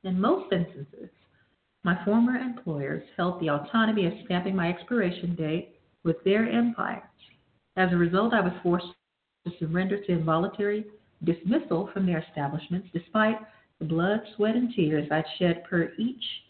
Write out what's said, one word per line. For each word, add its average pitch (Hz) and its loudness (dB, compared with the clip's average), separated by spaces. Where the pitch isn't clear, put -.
In 185 0
most 285 2
instances, - -4
my 180 0
former 233 4
employers 160 -6
held 180 -2
the 160 0
autonomy 214 2
of - 0
stamping 190 -2
my 175 0
expiration 180 -2
date 160 -4
with 165 2
their 214 2
empires. 233 -2
As 185 2
a 175 2
result, 185 2
I 214 4
was 175 0
forced 175 2
to 175 -6
surrender 190 0
to 185 -2
involuntary 196 0
dismissal 185 0
from 190 0
their 160 0
establishments, 151 -4
despite 220 0
the 175 -6
blood, 175 0
sweat, 214 2
and 247 0
tears 151 2
I'd 156 2
shed 170 2
per 165 0
each 247 -4